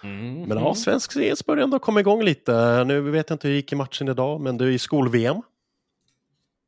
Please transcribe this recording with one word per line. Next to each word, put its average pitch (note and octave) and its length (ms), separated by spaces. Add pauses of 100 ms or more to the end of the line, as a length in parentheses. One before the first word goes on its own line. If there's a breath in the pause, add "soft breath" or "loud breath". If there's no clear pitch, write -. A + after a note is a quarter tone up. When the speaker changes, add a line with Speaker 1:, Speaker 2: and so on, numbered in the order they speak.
Speaker 1:
Mm. A2 400
Speaker 2:
Men G#2+ 140
ja, C#3+ 160
svensk - 380
C C#4 180
S - 160
börjar D4 180
ändå C4+ 160
komma G#3+ 200
igång G#3 240
lite. A#2+ 600
Nu C#3 180
vet D3+ 280
jag D#3+ 60
inte D3 120
hur C#3 60
det C#3+ 40
gick C#3 140
i D3+ 40
matchen C#3 320
idag, C3+ 340
men C3 160
det B2+ 80
är C3 40
ju B2+ 100
skol-V B2 460
M. D#3+ 160 (1300)